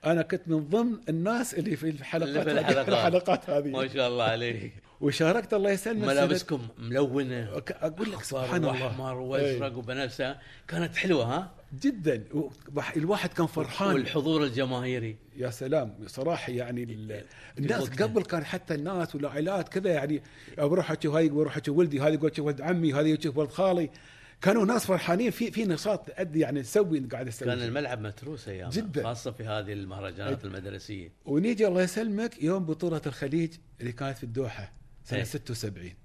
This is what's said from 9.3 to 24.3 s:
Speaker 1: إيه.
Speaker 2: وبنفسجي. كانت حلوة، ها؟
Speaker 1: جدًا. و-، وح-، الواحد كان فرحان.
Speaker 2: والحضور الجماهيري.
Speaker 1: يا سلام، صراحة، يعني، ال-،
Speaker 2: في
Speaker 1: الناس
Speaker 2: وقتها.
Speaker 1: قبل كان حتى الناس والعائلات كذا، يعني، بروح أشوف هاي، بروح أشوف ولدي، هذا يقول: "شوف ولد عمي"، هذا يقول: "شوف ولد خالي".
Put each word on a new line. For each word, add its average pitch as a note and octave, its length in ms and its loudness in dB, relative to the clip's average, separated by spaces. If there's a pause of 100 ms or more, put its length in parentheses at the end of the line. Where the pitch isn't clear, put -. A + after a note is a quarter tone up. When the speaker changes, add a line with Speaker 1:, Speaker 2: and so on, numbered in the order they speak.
Speaker 1:
إيه. A#2 60 -8
Speaker 2:
وبنفسجي. B2+ 580 -4 (340)
كانت E3 280 -2
حلوة، D#3+ 280 4
ها؟ D#3 260 -2 (320)
Speaker 1:
جدًا. D#3+ 400 2 (120)
و-، D3 160 0 (260)
وح-، - 200 -2
الواحد F3 360 0
كان E3 140 2
فرحان. F3+ 480 0
Speaker 2:
والحضور D3+ 500 2
الجماهيري. B2+ 720 -2 (200)
Speaker 1:
يا B2 140 -4
سلام، C3 440 -2 (120)
صراحة، C#3 460 -4
يعني، B2 300 -4
ال-، G#2+ 420 -8 (300)
Speaker 2:
في - 60 -8
Speaker 1:
الناس F3 220 0
Speaker 2:
وقتها. C3 240 0
Speaker 1:
قبل A3 160 0
كان E3 220 -2
حتى F3 300 -6
الناس E3 400 -4
والعائلات D#3 540 -2
كذا، F#3+ 220 0
يعني، D3 320 0 (360)
بروح D#3 320 2
أشوف D#3 240 0
هاي، D#3+ 140 6
بروح D3 280 2
أشوف D3 200 0
ولدي، D#3 240 4
هذا C#3+ 80 4
يقول: D#3 280 2
"شوف D3 100 0
ولد C#3+ 140 0
عمي"، E3 320 2
هذا D3 140 4
يقول: D#3 160 4
"شوف D3 140 0
ولد D3 140 2
خالي". F3 400 4 (500)